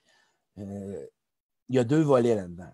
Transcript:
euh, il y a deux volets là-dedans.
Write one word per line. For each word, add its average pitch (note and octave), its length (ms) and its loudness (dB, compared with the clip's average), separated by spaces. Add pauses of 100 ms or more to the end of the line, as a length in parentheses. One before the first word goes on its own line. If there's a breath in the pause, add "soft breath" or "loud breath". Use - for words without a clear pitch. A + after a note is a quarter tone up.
(580)
euh, G2 480 -12 (640)
il B2 80 0
y - 20 4
a B2 60 4
deux D3 180 2
volets B2 320 4
là-dedans. F2 400 -8